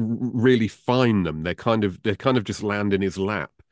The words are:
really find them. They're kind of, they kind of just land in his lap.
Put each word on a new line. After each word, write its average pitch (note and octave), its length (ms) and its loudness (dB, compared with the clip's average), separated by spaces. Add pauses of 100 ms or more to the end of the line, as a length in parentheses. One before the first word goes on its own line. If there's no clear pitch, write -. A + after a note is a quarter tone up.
(340)
really A#2+ 340 4
find A#2 580 2
them. D#2 180 -4
They're F2 120 -4
kind A2 280 0
of, F#2+ 200 -2
they G#2+ 120 0
kind C3 220 0
of A2+ 60 0
just G2+ 200 -6
land G#2 300 0
in F#2+ 80 2
his F#2+ 160 -2
lap. F#2+ 340 -4 (200)